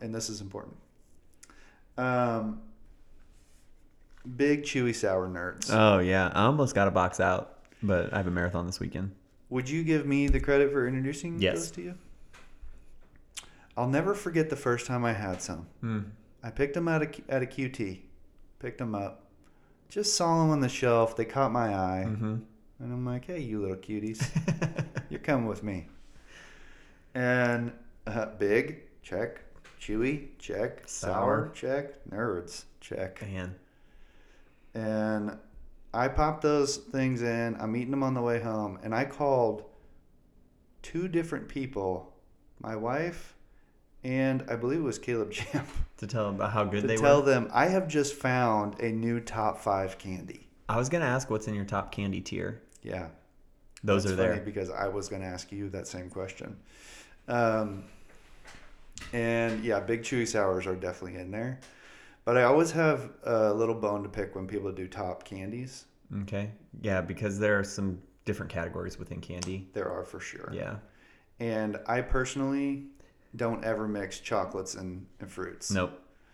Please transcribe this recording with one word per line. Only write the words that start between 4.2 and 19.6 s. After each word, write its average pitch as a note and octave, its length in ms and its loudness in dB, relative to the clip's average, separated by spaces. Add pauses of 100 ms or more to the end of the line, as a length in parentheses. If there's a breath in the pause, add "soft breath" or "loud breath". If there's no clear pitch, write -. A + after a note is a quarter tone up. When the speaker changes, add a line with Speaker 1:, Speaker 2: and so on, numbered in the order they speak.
Speaker 1:
big C#3+ 280 6
Chewy B2 300 2
Sour F#2+ 340 2
nerds. F2+ 440 -4
Speaker 2:
Oh, G#2+ 260 10
yeah. F#2 360 6
I F#2+ 100 4
almost C#3 300 4
got G2 140 6
a - 20 2
box F#2 300 2
out, F#2 380 0 (240)
but F#2+ 300 4
I G#2+ 60 0
have F#2+ 80 0
a F2+ 40 0
marathon F2 360 0
this F#2 140 -6
weekend. F#2+ 320 -6 (360)
Speaker 1:
Would B2+ 200 -2
you D#3+ 140 0
give D#3 240 2
me C#3 220 4
the C#3 120 6
credit C#3+ 320 6
for C3 140 2
introducing C3+ 540 -2
Speaker 2:
Yes. F#2 180 4
Speaker 1:
those E3 140 -6
to F3 100 -10
you? F3 120 -8 (1800 loud breath)
I'll B2 120 2
never E3 260 4
forget E3 360 0
the C#3+ 60 -2
first A#2+ 300 0
time B2 200 0
I A2+ 80 2
had G2 260 -4
some. E2 260 -8 (140)
Speaker 2:
Hmm. A2 200 -2 (420)
Speaker 1:
I A#2 80 -10
picked C#3 260 0
'em E3+ 120 0
at D#3+ 140 2
a, D3+ 80 -4 (200)
at C3+ 120 2
a B2 40 -4
Q C3 240 -4
T. F#2+ 340 -6 (540)
Picked B2+ 220 -8
'em A2+ 140 -4
up. G2+ 300 -6 (640 soft breath)